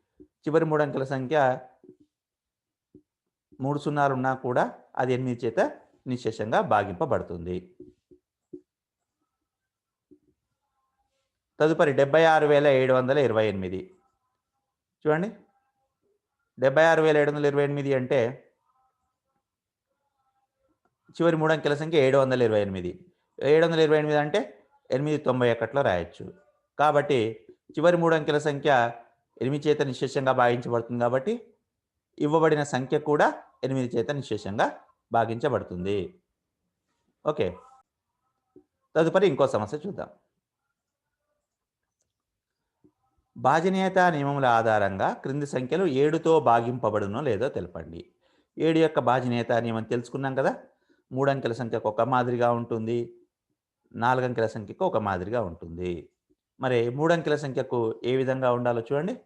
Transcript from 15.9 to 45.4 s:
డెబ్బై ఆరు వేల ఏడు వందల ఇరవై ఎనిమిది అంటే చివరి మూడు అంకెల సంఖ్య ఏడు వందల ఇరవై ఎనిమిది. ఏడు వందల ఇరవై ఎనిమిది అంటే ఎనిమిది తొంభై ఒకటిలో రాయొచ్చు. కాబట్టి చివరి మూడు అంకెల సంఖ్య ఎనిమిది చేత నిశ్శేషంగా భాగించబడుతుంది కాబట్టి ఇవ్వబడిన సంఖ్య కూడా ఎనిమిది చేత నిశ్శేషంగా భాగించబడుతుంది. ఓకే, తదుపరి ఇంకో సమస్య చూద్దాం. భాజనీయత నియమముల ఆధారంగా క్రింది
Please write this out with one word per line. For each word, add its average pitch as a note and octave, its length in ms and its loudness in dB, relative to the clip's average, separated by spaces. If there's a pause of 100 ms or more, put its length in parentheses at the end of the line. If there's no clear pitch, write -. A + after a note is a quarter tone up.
డెబ్బై C#3 320 4
ఆరు D#3+ 100 4
వేల D#3 160 4
ఏడు D3 140 4
వందల D3 140 -2
ఇరవై C#3+ 180 2
ఎనిమిది C#3+ 300 -2
అంటే C3 260 0 (3000)
చివరి E3+ 240 0
మూడు D#3 180 2
అంకెల D3 220 -2
సంఖ్య D#3 320 2
ఏడు C3 100 4
వందల B2+ 240 2
ఇరవై G#2+ 200 2
ఎనిమిది. F#2+ 300 -4 (480)
ఏడు D3+ 260 4
వందల E3 140 0
ఇరవై D#3 180 4
ఎనిమిది D3+ 220 0
అంటే D3+ 220 0 (500)
ఎనిమిది D3 260 0
తొంభై B2+ 340 2
ఒకటిలో A#2 300 -2
రాయొచ్చు. F#2 440 -2 (540)
కాబట్టి D3 400 2 (520)
చివరి E3+ 260 4
మూడు E3 180 2
అంకెల D3+ 220 0
సంఖ్య D3 340 0 (720)
ఎనిమిది D3 280 -2
చేత D3 120 2
నిశ్శేషంగా C3 600 -2
భాగించబడుతుంది A#2+ 640 0
కాబట్టి C3 280 0 (840)
ఇవ్వబడిన D3+ 440 2
సంఖ్య C3 360 -2
కూడా D3+ 280 2 (360)
ఎనిమిది B2+ 340 -4
చేత A#2 140 -2
నిశ్శేషంగా A#2+ 540 -4 (460)
భాగించబడుతుంది. G#2+ 840 -2 (1300)
ఓకే, D3 220 -2 (1500)
తదుపరి E3+ 320 4
ఇంకో C#3 200 2
సమస్య A2 380 -4
చూద్దాం. F3+ 240 -12 (3250)
భాజనీయత F#3 640 2
నియమముల C#3+ 460 2
ఆధారంగా A2 680 2
క్రింది C#3+ 340 -6